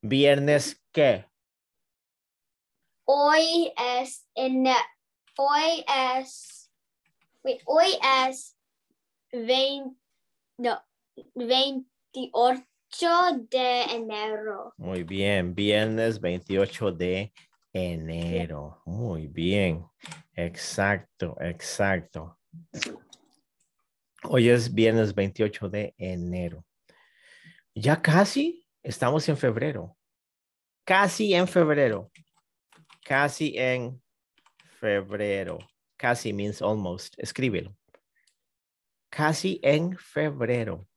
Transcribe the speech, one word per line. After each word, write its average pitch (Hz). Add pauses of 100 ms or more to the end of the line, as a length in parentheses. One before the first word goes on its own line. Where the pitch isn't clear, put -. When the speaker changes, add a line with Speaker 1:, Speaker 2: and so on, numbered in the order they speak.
Speaker 1:
"¿Viernes 143 (160)
qué?" 123 (1800)
Speaker 2:
Hoy 311
es 247 (100)
en-, 262 (640)
hoy 294
es, 262 (760)
wait, 523
hoy 339
es 262 (760)
vein-, 262 (600)
no, 240 (560)
veintiocho 254 (840)
de 247
enero. 214
Speaker 1:
Muy 90
bien, 95
viernes 110
veintiocho 95
de 90 (400)
Enero. 82
Muy 87
bien. 85 (480)
Exacto, 92
exacto. 85 (1900)
Hoy 120
es 120
viernes 110
veintiocho 101
de 104
enero. 87 (1120)
Ya 139
casi 202 (160)
estamos 131
en 151
febrero. 120 (880)
Casi 196
en 180
febrero. 143 (920)
Casi 143
en 127 (800)
febrero. 98 (380)
Casi 120
means 101
almost. 95
Escríbelo. 101 (1300)
Casi 160
en 165
febrero. 120